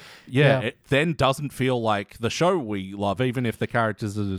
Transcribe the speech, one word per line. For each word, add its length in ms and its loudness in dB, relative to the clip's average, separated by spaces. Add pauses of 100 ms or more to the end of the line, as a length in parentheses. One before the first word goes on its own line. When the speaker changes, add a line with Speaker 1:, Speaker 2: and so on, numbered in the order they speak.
(280)
Speaker 1:
yeah, 320 4
Speaker 2:
Yeah. 80 -4
Speaker 1:
it 100 -8 (120)
then 240 2
doesn't 400 0
feel 280 0
like 360 -2
the 120 -2
show 280 2
we 360 -4
love, 280 0
even 240 0
if 120 -2
the 100 -2
characters 500 -2 (220)